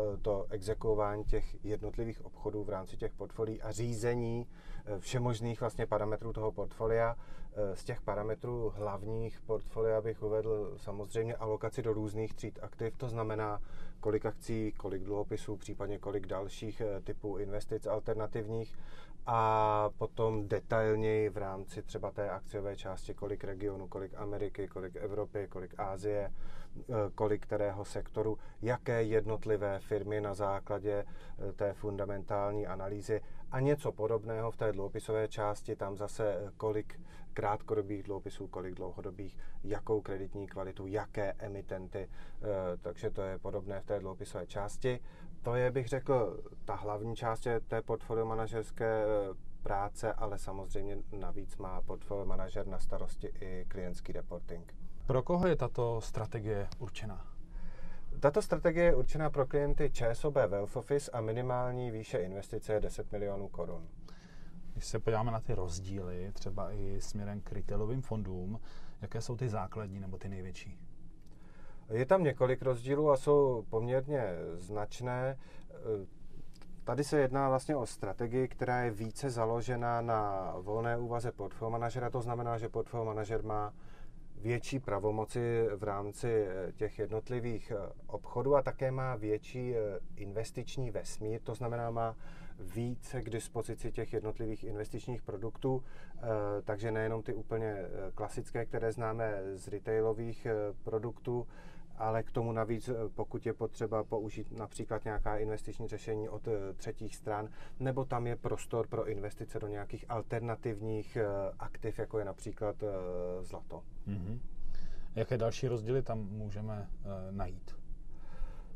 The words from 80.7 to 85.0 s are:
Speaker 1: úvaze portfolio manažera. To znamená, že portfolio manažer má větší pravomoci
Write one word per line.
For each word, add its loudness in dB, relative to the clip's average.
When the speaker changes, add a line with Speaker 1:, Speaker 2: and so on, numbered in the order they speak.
Speaker 1:
úvaze -2
portfolio -4
manažera. 0
To 0
znamená, 0
že -2
portfolio -2
manažer 0
má -2
větší 0
pravomoci 2